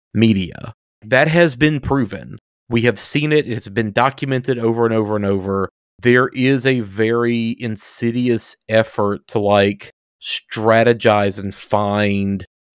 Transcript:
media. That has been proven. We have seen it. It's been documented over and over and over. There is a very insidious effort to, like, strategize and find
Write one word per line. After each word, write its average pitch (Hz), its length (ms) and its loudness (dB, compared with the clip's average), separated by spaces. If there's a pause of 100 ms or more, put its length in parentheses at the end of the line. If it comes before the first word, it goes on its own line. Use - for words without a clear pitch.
(140)
media. 107 580 0 (320)
That 127 240 2
has 165 280 4
been 151 240 0
proven. 98 580 -4 (300)
We 117 140 0
have 113 160 2
seen 151 340 -2
it. 151 160 0
It's 113 200 -8
been 104 240 -2
documented 131 640 -2
over 113 260 0
and 113 100 0
over 107 220 0
and 104 80 -2
over. 98 440 -2 (320)
There 123 280 4
is 131 380 0
a 131 140 2
very 113 800 -2
insidious 117 960 -4 (120)
effort 110 600 0
to, - 100 -4
like, 101 520 2 (320)
strategize 110 1160 2
and 98 160 -8
find 101 920 -2 (300)